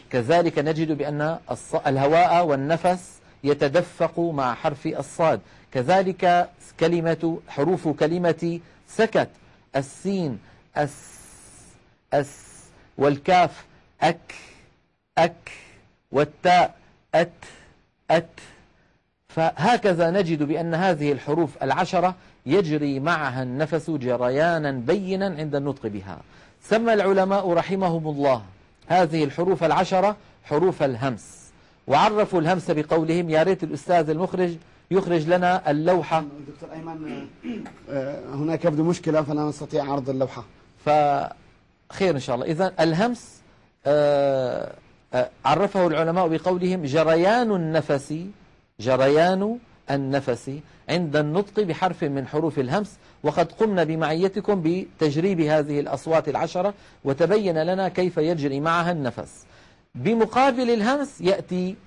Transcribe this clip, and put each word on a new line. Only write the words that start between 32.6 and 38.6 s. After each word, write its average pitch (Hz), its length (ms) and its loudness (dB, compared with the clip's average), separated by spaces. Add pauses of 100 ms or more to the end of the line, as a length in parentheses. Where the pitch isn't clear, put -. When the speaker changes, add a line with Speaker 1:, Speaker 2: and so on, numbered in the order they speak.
Speaker 1:
بقولهم، 160 600 0
يا 156 120 4
ريت 180 220 0
الأستاذ 156 460 0
المخرج 175 460 -2 (340)
يخرج 175 380 0
لنا 180 420 2
اللوحة. 160 540 0 (240)
Speaker 2:
دكتور - 240 -18
أيمن، 156 540 -12 (640)
آه، 139 440 -8
هناك 151 300 -4